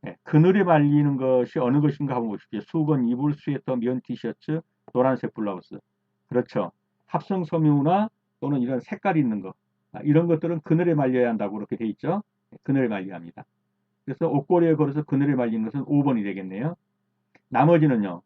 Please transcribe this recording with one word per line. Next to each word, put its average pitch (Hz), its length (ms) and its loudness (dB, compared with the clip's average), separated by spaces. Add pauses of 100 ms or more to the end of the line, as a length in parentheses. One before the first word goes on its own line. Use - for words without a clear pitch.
예, - 180 -14
그늘에 185 400 4
말리는 147 520 4
것이 131 440 0
어느 131 200 2
것인가 143 360 -2
한번 117 160 -4
보십시오. 101 300 -10
수건, 151 460 -2
이불, 135 260 -2
스웨터, 135 440 -6
면 123 240 -4
티셔츠, 127 600 -8 (320)
노란색 127 400 0
블라우스. 101 460 -8 (480)
그렇죠. 117 440 -4 (340)
합성 180 400 -4
섬유나 160 640 2 (320)
또는 139 200 -2
이런 123 200 -2
색깔 190 340 -4
있는 113 260 0
거, 92 120 -14 (400)
아, - 100 -14
이런 151 240 4
것들은 170 340 -2
그늘에 170 320 2
말려야 127 360 2
한다고 104 260 -4
그렇게 104 220 -8
돼 113 100 -6
있죠. 160 340 -4 (320)
예, - 100 -20
그늘에 131 260 0
말려야 95 260 -8
합니다. 85 300 -16 (600)
그래서 139 240 -4
옷걸이에 160 460 2
걸어서 151 280 0
그늘에 143 320 0
말리는 113 300 -2
것은 131 200 -6
오 143 160 2
번이 127 220 0
되겠네요. 98 540 -6 (720)
나머지는요. 127 760 2